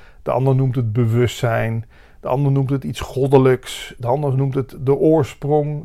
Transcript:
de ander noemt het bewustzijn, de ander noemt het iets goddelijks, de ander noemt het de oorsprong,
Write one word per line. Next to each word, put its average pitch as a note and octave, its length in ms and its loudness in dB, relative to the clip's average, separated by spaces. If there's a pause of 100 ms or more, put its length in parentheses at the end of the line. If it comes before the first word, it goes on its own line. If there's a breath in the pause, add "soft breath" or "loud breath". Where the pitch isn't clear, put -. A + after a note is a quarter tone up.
(220 soft breath)
de C3 100 -4
ander C3 240 2
noemt C3 200 0
het A2+ 180 -2
bewustzijn, A2+ 920 0 (340 soft breath)
de - 80 -12
ander C#3 240 0
noemt C3+ 180 0
het C#3 140 -2
iets - 160 -8
goddelijks, C3 960 2
de A#2 100 -6
ander C#3 280 0
noemt C3+ 200 0
het C3+ 240 -4
de C#3 160 0
oorsprong, D3+ 880 0